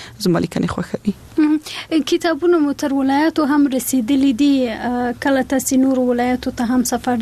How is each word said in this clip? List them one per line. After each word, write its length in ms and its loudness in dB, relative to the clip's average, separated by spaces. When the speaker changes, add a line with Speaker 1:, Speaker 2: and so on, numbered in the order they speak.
Speaker 1:
زما 200 0
لیکنې 260 -2
خوښوي. 480 -4
Speaker 2:
مهم. 220 2
کتابونه 560 0
مو 140 2
تر 220 -2
ولایاتو 500 2
هم 260 4
رسېدلي 640 0
دي. 360 2
اه، 420 -4
کله 300 0
تاسې 320 -2
نورو 280 2
ولایاتو 500 0
ته 240 -2
هم 80 2
سفر 380 -2